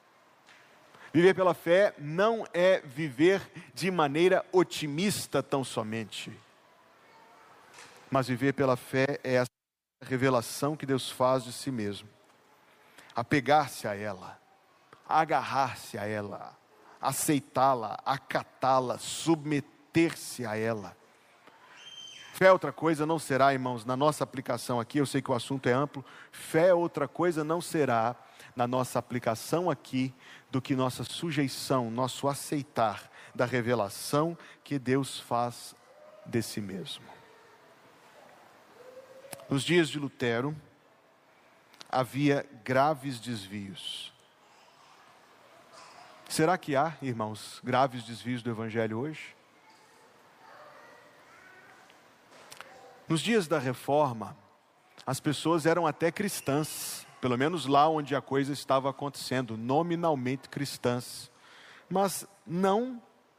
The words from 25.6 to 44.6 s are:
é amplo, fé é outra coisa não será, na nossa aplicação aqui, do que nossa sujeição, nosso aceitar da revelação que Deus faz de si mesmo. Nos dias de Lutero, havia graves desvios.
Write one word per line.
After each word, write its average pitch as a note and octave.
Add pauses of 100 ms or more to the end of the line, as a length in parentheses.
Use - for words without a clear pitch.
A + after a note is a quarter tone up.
é B2
amplo, C3+ (260)
fé -
é F#3+
outra E3
coisa D#3+
não E3
será, A#2+ (380)
na B2
nossa B2+
aplicação B2
aqui, C3 (380)
do C3
que -
nossa C3
sujeição, C3+
nosso B2
aceitar B2+ (240)
da B2+
revelação B2 (260)
que C#3+
Deus C3
faz A#2+ (520)
de A#2+
si -
mesmo. F#2+ (2500)
Nos C3+
dias E3
de D3
Lutero, C3 (1300)
havia C#3 (200)
graves C3
desvios. G2+ (2250)